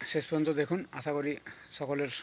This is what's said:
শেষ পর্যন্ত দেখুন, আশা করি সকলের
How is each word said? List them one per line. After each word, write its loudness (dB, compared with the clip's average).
শেষ 2
পর্যন্ত 4
দেখুন, 2
আশা -2
করি 0
সকলের 0